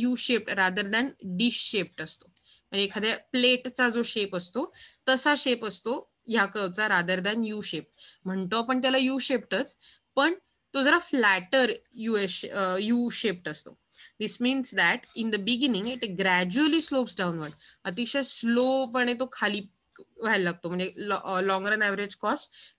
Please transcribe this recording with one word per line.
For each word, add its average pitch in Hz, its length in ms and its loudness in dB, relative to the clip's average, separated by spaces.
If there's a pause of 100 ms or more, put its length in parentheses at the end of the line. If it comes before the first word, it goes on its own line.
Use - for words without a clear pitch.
U-shaped 240 480 0
rather 185 300 2
than 220 200 0 (360)
dish 233 340 0
shaped 175 300 -4
असतो. - 280 -14 (380)
म्हणजे 196 140 2
एखाद्या 208 320 0
प्लेटचा 247 720 2
जो 233 140 0
शेप 196 340 -2
असतो 233 380 -4 (340)
तसा 269 280 4
शेप 233 280 0
असतो 226 480 -6 (140)
ह्या 220 180 2
कर्वचा 196 440 -2
rather 185 380 0
than 226 180 -2
U 214 120 -6
shape. 170 300 -6 (380)
म्हणतो 185 320 -2
आपण 240 260 0
त्याला 262 160 2
U 262 200 0
शेप्डच, 240 580 -2 (400)
पण 302 180 4 (400)
तो 269 80 2
जरा 302 160 6
फ्लॅटर 233 760 2 (220)
यूएस, 214 500 -2
अ, 185 340 -2
U 240 340 2
शेप्ड 180 360 -2
असतो. - 320 -12 (420)
This 214 140 0 (100)
means 262 220 0 (100)
that 180 200 4 (240)
in 220 120 0
the 202 140 -2
beginning 240 380 2
it 247 220 -6 (140)
gradually 190 640 2
slopes 254 320 -2
downward. 165 300 -4 (340)
अतिशय 233 380 -2
स्लोपणे 247 920 0
तो 254 180 -4
खाली 202 280 -2 (560)
व्हायला 214 280 2
लागतो, 175 240 -2
म्हणजे 180 280 -4
ल-, 208 160 -6
अ, 185 280 -2
लाँग 190 260 0
रन 214 160 0
ॲव्हरेज 202 320 -2
कॉस्ट - 360 -4 (280)